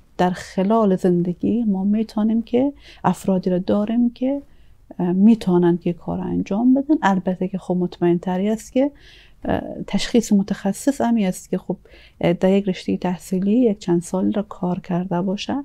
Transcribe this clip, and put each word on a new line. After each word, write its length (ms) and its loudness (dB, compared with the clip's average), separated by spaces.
در 120 2
خلال 640 0
زندگی 680 0
ما 200 0
می‌تونیم 580 0
که 320 0
افرادی 460 0
رو 100 0
داریم 500 0
که، 320 -4
اه، 120 0
می‌تونن 640 4
که 160 -2
کار 280 -8
انجام 520 0
بدن. 280 2
البته 460 0
که 100 -6
خب 160 -4
مطمئن 440 0
تری 320 -2
است 240 -6
که، 180 2
اه، 160 0
تشخیص 460 0
متخصص 680 0
همی 240 0
است 240 -6
که 80 -2
خب، 200 -6
اه، 120 4
در 180 2
یک 180 2
رشتهٔ 280 -4
تحصیلی 640 -2
یک 200 2
چند 220 0
سال 300 -2
را 120 -2
کار 360 -6
کرده 420 -4
باشه 440 -4